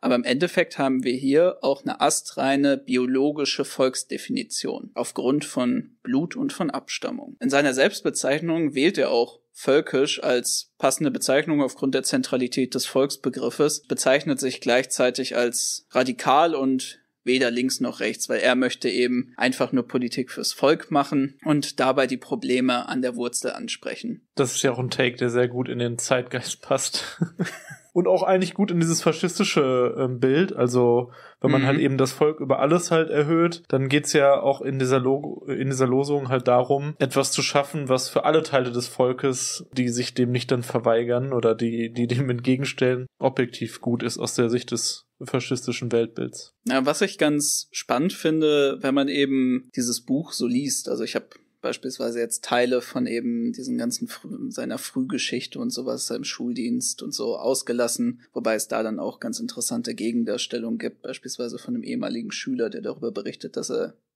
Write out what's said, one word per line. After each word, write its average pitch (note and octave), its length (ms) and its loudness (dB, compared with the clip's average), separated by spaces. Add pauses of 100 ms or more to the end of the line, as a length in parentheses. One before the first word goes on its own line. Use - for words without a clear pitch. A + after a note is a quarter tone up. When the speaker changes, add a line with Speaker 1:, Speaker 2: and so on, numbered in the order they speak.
Speaker 1:
aber F3+ 140 2
im A#2+ 100 0
Endeffekt E3 520 0
haben C3 280 0
wir B2 80 0
hier C#3 480 2
auch - 220 0
eine - 180 -4
astreine C#3 720 2
biologische C3+ 880 0
Volksdefinition - 1300 -4
aufgrund C3 500 0
von B2+ 580 -2
Blut C3+ 320 -2
und - 160 -4
von - 200 -4
Abstammung. - 680 -8
In B2+ 100 -2
seiner C#3 240 4
Selbstbezeichnung D#3 1000 0
wählt D#3 220 4
er C#3 140 2
auch A#2+ 280 2 (140)
völkisch C#3+ 680 2
als - 560 -2
passende C#3 340 2
Bezeichnung D3 500 2
aufgrund C3+ 340 -2
der C3 80 0
Zentralität B2+ 720 0
des B2 100 -2
Volksbegriffes, C#3 1040 0
bezeichnet C#3 540 2
sich B2+ 180 -4
gleichzeitig B2+ 800 0
als - 540 -2
radikal C3 600 4
und C3 460 -2 (260)
weder B2+ 260 4
links B2 280 -2
noch A#2+ 220 -4
rechts, A2 260 -4
weil A#2+ 140 0
er B2 120 4
möchte B2+ 360 0
eben B2 480 0
einfach B2+ 340 0
nur B2 160 0
Politik B2 420 -2
fürs - 220 -6
Volk D#3 400 2
machen C#3 540 0
und D3 340 0
dabei C3+ 260 4
die B2+ 120 -4
Probleme B2+ 720 0
an B2+ 120 -4
der B2 140 -4
Wurzel A#2+ 360 -4
ansprechen. - 840 -10
Speaker 2:
Das C3+ 200 0
ist - 60 -2
ja C3 120 2
auch A#2+ 60 -4
ein B2+ 100 -2
Take, B2 260 0
der B2 140 0
sehr B2 180 2
gut B2 220 -4
in B2 100 -6
den A#2+ 180 -2
Zeitgeist B2 640 -4
passt. - 600 -4
<laughs> - 720 -8
Und F3+ 140 2
auch F#3 160 4
eigentlich F#3 320 2
gut G3 160 2
in F3 80 2
dieses E3 240 2
faschistische, D3 960 2
ähm, B2+ 200 0
Bild. C#3 320 4
Also, B2 600 4 (300)
wenn B2 100 4
man C3 100 6
Speaker 1:
Mhm. C3 60 2
Speaker 2:
halt C#3 120 4
eben C3+ 200 2
das C3 120 2
Volk D#3 280 2
über C3+ 180 2
alles D#3+ 320 2
halt E3 220 4
erhöht, E3 560 2
dann C3+ 200 2
geht's C#3+ 260 2
ja C#3 280 6
auch C#3 200 2
in C3+ 180 -4
dieser C3 180 4
Logo, C3+ 480 0
in C#3 240 -2
dieser C3 160 2
Losung C#3 440 2
halt B2+ 180 2
darum, C#3 500 2
etwas C3+ 340 2
zu C#3 120 0
schaffen, C#3+ 460 0
was B2+ 200 2
für - 160 0
alle D#3 160 4
Teile C3 300 0
des A#2+ 160 -2
Volkes, B2+ 800 -2 (100)
die B2 120 0
sich A#2+ 260 -4
dem B2 160 2
nicht B2 180 -2
dann B2 140 0
verweigern A#2+ 720 0
oder A#2 200 2
die, A#2 400 -2
die A#2+ 140 0
dem B2+ 240 0
entgegenstellen, B2+ 720 0 (140)
objektiv B2+ 600 -2
gut A#2+ 220 -2
ist A#2 160 -4
aus - 160 -4
der A#2+ 160 2
Sicht A#2+ 220 -2
des - 340 -4 (160)
faschistischen B2 680 -4
Weltbilds. A#2 640 -4 (120)
Speaker 1:
Ja, C3 200 2
was D3 140 0
ich G3 180 -2
ganz D3 520 0
spannend D3+ 420 -2
finde, D3+ 680 2
wenn C3+ 140 0
man C#3 120 2
eben C3+ 680 0
dieses A#2+ 260 -2
Buch - 300 -2
so A#2+ 160 -2
liest, B2+ 420 -2
also - 140 -2
ich - 120 -6
hab - 200 -6 (260)
beispielsweise A#2+ 580 -6
jetzt A#2 240 -4
Teile B2 380 2
von B2 260 -4
eben A#2 460 -2
diesen B2+ 240 -6
ganzen A#2+ 320 -4
Fr-, - 180 -16 (220)
seiner A#2+ 280 -6
Frühgeschichte C3 840 -4
und A#2+ 100 -4
sowas, B2 380 -6
seinem A2+ 180 -6
Schuldienst B2 760 -4
und A#2 120 -8
so A2+ 240 -4
ausgelassen, A#2+ 800 -2 (140)
wobei A2+ 220 0
es G#2+ 120 -4
da A2 160 -2
dann A2 160 -4
auch G#2+ 220 -8
ganz - 180 -8
interessante A#2 560 -6
Gegendarstellungen A2+ 800 -4
gibt, A2+ 240 -8
beispielsweise B2 560 -10
von - 160 -8
einem A#2 100 -4
ehemaligen A#2 500 -6
Schüler, B2 360 -4
der - 120 -8
darüber A#2 320 -6
berichtet, - 420 -10
dass - 140 -6
er - 240 -4 (220)